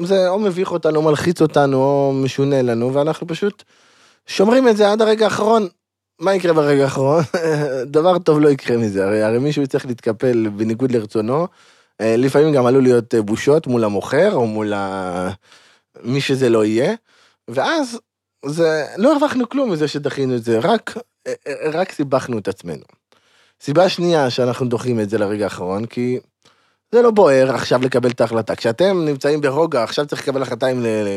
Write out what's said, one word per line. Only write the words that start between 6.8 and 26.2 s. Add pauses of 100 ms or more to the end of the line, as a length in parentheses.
האחרון? (360)
<laughs>
דבר
טוב
לא
יקרה
מזה,
הרי,
הרי
מישהו
יצטרך
להתקפל
בניגוד
לרצונו, (540)
אה,
לפעמים
גם
עלול
להיות,
אה,
בושות
מול
המוכר,
או
מול
ה-, (720)
מי
שזה
לא
יהיה, (540)
ואז (460)
זה, (120)
לא
הרווחנו
כלום
מזה
שדחינו
את
זה,
רק, (300)
אה, (140)
אה,
רק
סיבכנו
את
עצמנו. (800)
סיבה
שנייה
שאנחנו
דוחים
את
זה
לרגע
האחרון,
כי (720)